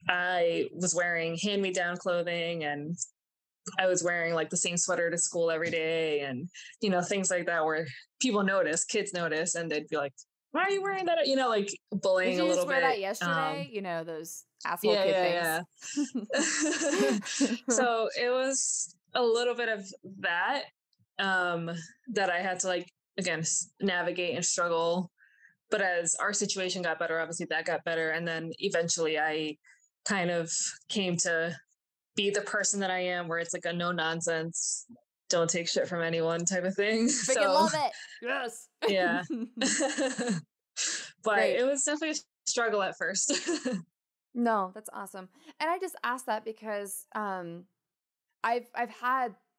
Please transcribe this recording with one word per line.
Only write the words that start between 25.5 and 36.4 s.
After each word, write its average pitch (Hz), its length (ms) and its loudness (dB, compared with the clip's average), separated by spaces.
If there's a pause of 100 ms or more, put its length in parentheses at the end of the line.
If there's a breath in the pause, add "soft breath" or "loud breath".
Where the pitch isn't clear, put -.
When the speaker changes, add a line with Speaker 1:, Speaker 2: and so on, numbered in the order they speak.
Speaker 1:
But - 120 2
as 170 340 0
our 202 160 -2
situation 190 500 -2
got 160 160 -2
better, 165 220 -2
obviously 165 300 -4
that 160 160 -2
got 165 180 -2
better. 165 260 0
And 170 180 -2
then 165 300 -4
eventually 170 600 2
I 156 400 0 (480 soft breath)
kind 180 240 2
of 170 220 -2 (360)
came 185 300 0
to 170 380 0 (600)
be 202 140 2
the 202 120 0
person 202 380 0
that 190 120 0
I 185 80 0
am, 180 280 -2
where 165 120 -2
it's, 170 140 -6
like, 175 120 -6
a 170 60 0
no 175 200 0
nonsense, 165 920 -2 (440)
don't 170 200 4
take 170 180 0
shit 165 200 0
from 170 140 -2
anyone 165 440 0